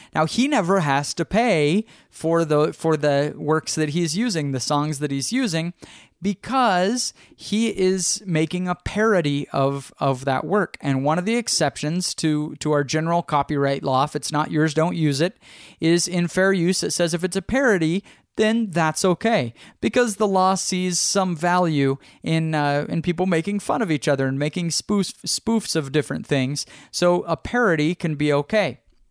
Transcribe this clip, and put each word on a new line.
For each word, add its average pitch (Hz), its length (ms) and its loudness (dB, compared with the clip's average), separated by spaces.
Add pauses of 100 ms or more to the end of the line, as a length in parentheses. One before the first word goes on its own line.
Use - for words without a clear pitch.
(160)
Now, 160 100 4
he 240 220 0
never 196 320 2
has 143 360 0
to - 100 -2
pay 190 600 2 (240)
for 165 360 0
the, 151 280 2
for 160 240 0
the 147 400 0
works 156 380 -2
that 156 140 0
he's 160 280 -2
using, 170 340 -2
the 131 80 -2
songs 147 400 -2
that 143 120 -4
he's 139 220 -4
using, 175 400 -2 (480)
because 208 920 0 (220)
he 226 320 -2
is 190 580 0
making 175 400 -2
a 180 100 -2
parody 175 760 0
of, 139 500 -2
of 135 240 0
that 135 220 -2
work. 180 340 -2
And 135 240 -2
one 156 160 0
of 180 60 -6
the 226 100 0
exceptions 170 800 -2
to, 151 460 -2
to 151 100 0
our 147 140 2
general 160 380 0
copyright 139 600 0
law, 135 220 2
if 147 100 -10
it's - 160 -4
not 147 180 -2
yours, 156 240 2
don't 160 220 0
use 151 240 2
it, 175 180 0 (440)
is 170 260 2
in 175 220 -2
fair 190 240 2
use. 180 280 2
It 156 100 -2
says 170 220 0
if 175 120 -2
it's 180 100 -4
a 190 60 0
parody, 196 640 0 (320)
then 220 340 2
that's 160 320 0
okay, 180 500 0 (280)
because 233 340 2
the 220 100 2
law 190 300 4
sees 180 420 -2
some 185 380 0
value 160 640 2 (240)
in, 160 340 0
uh, 147 320 0
in 170 140 -2
people 175 240 -2
making 190 340 0
fun 269 220 -2
of 185 100 0
each 147 160 0
other 135 180 2
and 135 140 -2
making 160 300 -2
spoofs, 202 440 -2 (120)
spoofs - 500 -2
of 139 160 -2
different 143 340 -2
things. 139 400 -2 (240)
So 175 340 2
a 165 120 -2
parody 175 600 0
can 156 200 -4
be 147 160 0
okay. 147 480 0 (320)